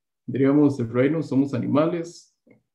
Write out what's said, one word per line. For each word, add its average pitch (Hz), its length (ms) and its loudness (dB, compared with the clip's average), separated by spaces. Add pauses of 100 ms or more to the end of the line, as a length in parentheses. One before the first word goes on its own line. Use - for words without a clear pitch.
(260)
diríamos, 135 540 2
"El 113 100 -4
reino, 143 340 0
somos 135 300 0
animales, 156 840 -4 (380)